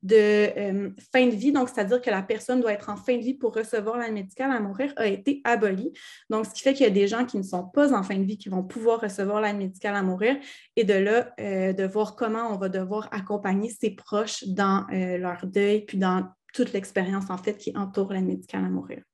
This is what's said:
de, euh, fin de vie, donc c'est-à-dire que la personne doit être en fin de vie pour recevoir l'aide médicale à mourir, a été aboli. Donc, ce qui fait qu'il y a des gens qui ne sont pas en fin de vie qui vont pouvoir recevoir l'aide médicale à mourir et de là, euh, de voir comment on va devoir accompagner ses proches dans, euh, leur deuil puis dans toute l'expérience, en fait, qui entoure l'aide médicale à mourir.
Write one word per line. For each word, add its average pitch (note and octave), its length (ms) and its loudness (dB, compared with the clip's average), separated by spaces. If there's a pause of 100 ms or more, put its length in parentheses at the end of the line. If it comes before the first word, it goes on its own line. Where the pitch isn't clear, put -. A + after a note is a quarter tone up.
de, G3 120 4
euh, G#3 720 4 (220)
fin B3+ 140 6
de A#3 100 4
vie, A#3+ 160 2
donc B3+ 180 2
c'est-à-dire A3+ 320 0
que B3 80 -2
la G3 120 0
personne A3+ 400 0
doit A3 120 2
être G3+ 160 -6
en G#3 60 -6
fin A#3+ 220 0
de A3+ 40 -4
vie B3 120 -2
pour A#3 220 -2
recevoir A3 420 -2
l'aide A#3 160 -4
médicale G#3+ 380 -4
à A#3+ 80 0
mourir, G#3 380 -4
a A3 100 0
été G3 360 -2
aboli. G#3 480 0 (380)
Donc, A3 160 0
ce - 60 -14
qui - 100 -14
fait C4+ 120 4
qu'il C#4 120 4
y A3 40 8
a - 20 2
des G3+ 160 4
gens A#3 180 0
qui A3+ 120 -6
ne F#3+ 60 -2
sont F#3 200 -6
pas C#4 300 4
en G3+ 100 2
fin F#3+ 140 -2
de G3 60 2
vie G#3 140 -2
qui - 120 -14
vont F#3 140 -2
pouvoir A3+ 380 0
recevoir G3+ 400 -2
l'aide G#3 160 0
médicale G3 380 -4
à G3 80 0
mourir G3+ 340 2 (380)
et A#3+ 80 4
de G3+ 100 4
là, G#3+ 460 2
euh, F#3+ 340 0
de F#3+ 100 -2
voir G3+ 320 -2
comment A3+ 360 -2
on G3 60 -4
va F#3+ 120 -4
devoir F#3+ 420 -4
accompagner G3+ 580 -2
ses A3+ 220 -4
proches G#3+ 560 -4
dans, G3 440 2
euh, F3+ 260 -2
leur F3+ 280 -6
deuil G3+ 400 2
puis G3+ 120 -6
dans F#3 300 2 (260)
toute A#3+ 200 -2
l'expérience, G3 560 -4
en F#3 80 -6
fait, G#3+ 200 -4
qui - 180 -8
entoure G3 380 -4
l'aide F#3 120 -2
médicale F#3+ 400 -4
à F#3 40 -2
mourir. F#3 340 -6 (100)